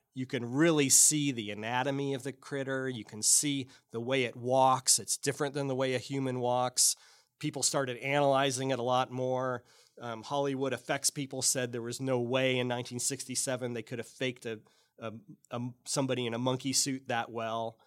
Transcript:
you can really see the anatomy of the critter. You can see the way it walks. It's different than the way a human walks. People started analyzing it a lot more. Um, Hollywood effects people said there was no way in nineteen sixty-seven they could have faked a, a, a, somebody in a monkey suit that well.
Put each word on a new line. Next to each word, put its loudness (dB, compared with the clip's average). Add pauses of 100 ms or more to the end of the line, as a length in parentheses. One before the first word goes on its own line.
(140)
you -6
can -4
really 6
see 6
the -4
anatomy 0
of -6
the -6
critter. -6
You -6
can -14
see 2 (240)
the -6
way 0
it -6
walks. 4
It's -4
different -2
than -2
the 0
way 0
a 0
human -4
walks. 2 (420)
People -6
started 0
analyzing 4
it 0
a -2
lot 2
more. -2 (380)
Um, -8
Hollywood -2
effects -2
people -8
said 0
there -4
was -6
no 2
way 2
in 2
nineteen -4
sixty-seven -4
they -6
could -10
have -10
faked -4
a, -6 (400)
a, -8 (400)
a, -4 (240)
somebody 0
in -2
a -4
monkey 0
suit 0
that -2
well. -6